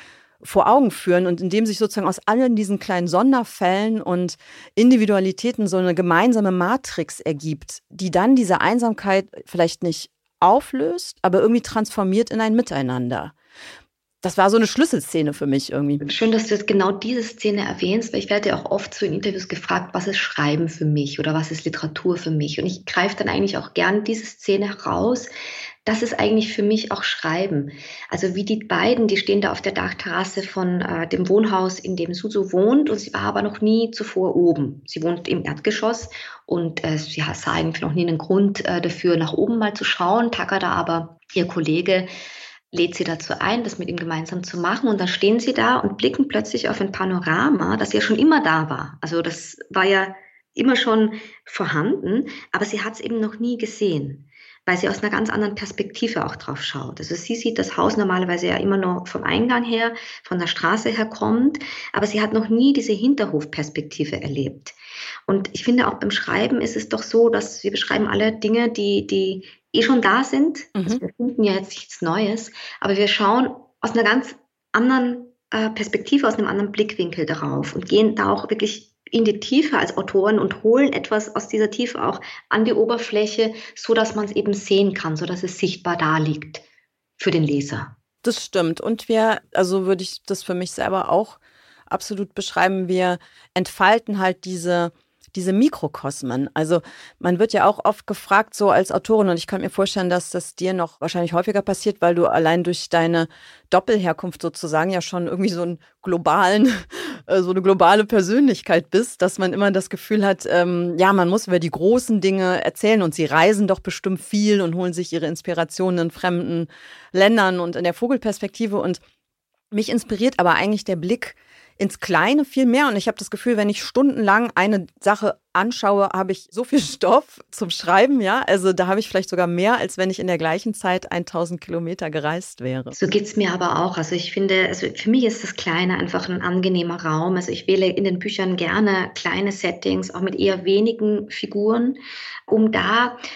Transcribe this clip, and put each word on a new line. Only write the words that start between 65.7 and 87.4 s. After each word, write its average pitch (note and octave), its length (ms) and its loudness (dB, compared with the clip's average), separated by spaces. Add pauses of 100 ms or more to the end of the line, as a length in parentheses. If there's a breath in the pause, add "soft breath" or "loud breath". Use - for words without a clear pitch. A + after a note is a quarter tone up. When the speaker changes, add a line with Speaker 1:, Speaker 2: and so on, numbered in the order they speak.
Speaker 2:
auch - 80 -2
beim G3+ 160 -4
Schreiben G#3+ 500 -2
ist A3 160 -4
es G#3+ 120 -6
doch A3 140 -4
so, A#3 260 4
dass G#3+ 340 -2
wir G3 80 -4
beschreiben - 380 -2
alle G#3+ 240 2
Dinge, A3+ 380 0
die, G3+ 360 0
die F#3+ 400 -2 (260 loud breath)
eh A3 100 4
schon A#3+ 200 4
da A3+ 220 4
sind. C#4+ 360 0 (140)
Speaker 1:
Mhm. F#3+ 100 -2
Speaker 2:
Also A3+ 160 -2
wir F#3 160 -8
finden A#3+ 280 0
ja G3 100 2
jetzt G3 160 -6
nichts - 320 -16
Neues, G#3 500 -2 (280 loud breath)
aber G3 160 0
wir G3+ 120 4
schauen G#3+ 460 2 (260)
aus A#3 120 -2
einer A3+ 120 4
ganz A#3 300 4 (380)
anderen, B3 540 2 (240)
äh, A3 200 -2
Perspektive, A3 560 0
aus A3 80 2
einem G#3 120 0
anderen G3+ 260 -2
Blickwinkel F3 540 -2
darauf D3 480 -4
und F#3 140 -8
gehen G#3+ 280 4
da G3 160 2
auch - 180 -4
wirklich G#3+ 440 -6 (160)
in A3+ 140 2
die G#3 160 2
Tiefe D4 380 0
als - 180 -2
Autoren G3 420 2
und - 240 -2
holen C4+ 300 4
etwas - 420 -4
aus G#3+ 140 -6
dieser G#3+ 220 0
Tiefe A#3+ 340 -6
auch - 160 -2 (300 loud breath)
an A3 160 2
die B3 80 2
Oberfläche, A3 800 0 (200 loud breath)
so - 200 -2
dass A3 200 2
man's G#3 180 -4
eben G3+ 200 0
sehen G3+ 400 2
kann, D#3+ 240 -4
so F3 80 -6
dass F3+ 180 -6
es F3 160 -6
sichtbar F3 380 -2
da D#3+ 220 0
liegt D3+ 420 -4 (560 soft breath)
für - 140 -2
den E3 120 2